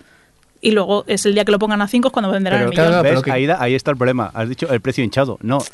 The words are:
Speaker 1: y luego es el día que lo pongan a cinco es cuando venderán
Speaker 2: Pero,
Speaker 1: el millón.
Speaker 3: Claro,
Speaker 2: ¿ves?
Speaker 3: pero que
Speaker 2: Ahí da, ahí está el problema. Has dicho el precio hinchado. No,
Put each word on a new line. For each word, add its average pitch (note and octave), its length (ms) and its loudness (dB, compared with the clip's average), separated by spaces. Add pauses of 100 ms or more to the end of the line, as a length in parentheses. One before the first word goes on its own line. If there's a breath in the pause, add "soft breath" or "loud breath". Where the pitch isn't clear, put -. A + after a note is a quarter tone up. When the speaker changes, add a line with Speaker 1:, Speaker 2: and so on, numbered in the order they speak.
(600 soft breath)
Speaker 1:
y A#3 100 2
luego G3+ 340 0
es G3+ 220 -2
el G3+ 80 2
día G#3 100 2
que G#3 60 2
lo G#3 80 2
pongan G#3 240 -2
a G3+ 40 -4
cinco B3 200 0
es B3+ 60 0
cuando G3+ 180 -2
venderán G3 280 0
Speaker 2:
Pero, G3 100 0
Speaker 1:
el - 20 -
millón. E3 160 2
Speaker 3:
Claro, F3 160 2
Speaker 2:
¿ves? C#3+ 80 4
Speaker 3:
pero C3 100 2
que C3+ 100 -2
Speaker 2:
Ahí C3 140 0
da, D3+ 160 0
ahí B2 140 2
está C3+ 160 -2
el C#3 60 -2
problema. B2 360 0
Has A2+ 160 -4
dicho D3 220 -4
el A#2+ 100 0
precio C3 220 -2
hinchado. A#2+ 380 -2
No, B2+ 180 -2 (140)